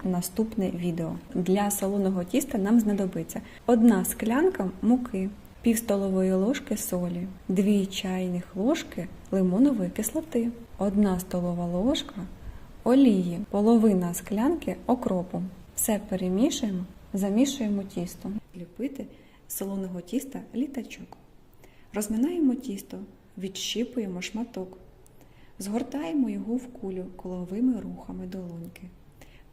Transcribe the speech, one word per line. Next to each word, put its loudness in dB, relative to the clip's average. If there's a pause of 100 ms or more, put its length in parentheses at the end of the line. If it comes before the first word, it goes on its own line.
наступне 0
відео. -2 (220)
Для 2
солоного 0
тіста 0
нам 6
знадобиться 0 (260)
одна 8
склянка 2 (120)
муки, 2 (320)
пів 4
столової 2
ложки 2
солі, -4 (220)
дві 4
чайних -4
ложки -2 (220)
лимонової 4
кислоти, -2 (280)
одна 2
столова -2
ложка -2 (580)
олії, 6 (100)
половина 6
склянки 0 (100)
окропу. 0 (340)
Все 0
перемішуємо, 0 (280)
замішуємо 2
тісто. -8 (260)
Ліпити -8 (420)
з -10
солоного -6
тіста -6 (140)
літачок. -8 (760)
Розминаємо 2
тісто, -8 (400)
відщіпуємо -4
шматок. -8 (800)
Згортаємо -2
його -4
в -6
кулю -8 (120)
коловими -2
рухами -12
долоньки. -12 (720)